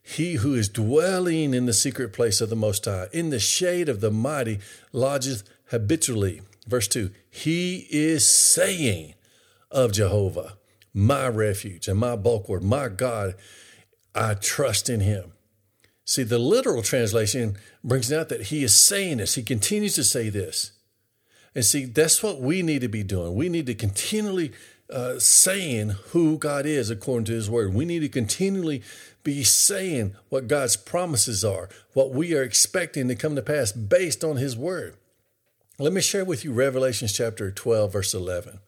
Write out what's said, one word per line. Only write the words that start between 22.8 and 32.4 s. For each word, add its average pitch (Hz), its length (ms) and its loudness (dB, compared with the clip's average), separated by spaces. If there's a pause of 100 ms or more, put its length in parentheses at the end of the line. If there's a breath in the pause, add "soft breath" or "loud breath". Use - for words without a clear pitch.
to 123 60 -2
be 107 140 -4
doing. 90 320 -2
We 147 140 0
need 170 180 -2
to 123 80 -4
continually, 185 800 -2 (380 loud breath)
uh, 123 280 -6
saying 139 720 4 (200)
who 160 280 4
God 143 280 -2
is 139 240 0
according 117 360 -2
to 120 60 -4
his 113 160 -2
word. 110 240 2
We 117 120 2
need 170 160 -2
to 147 80 -2
continually 160 760 -2 (420 loud breath)
be 147 180 -2
saying 165 720 2 (140)
what 131 200 -2
God's 139 280 2
promises 135 680 -2
are, 92 240 -4 (260 loud breath)
what 135 160 2
we 160 240 -2
are 139 80 0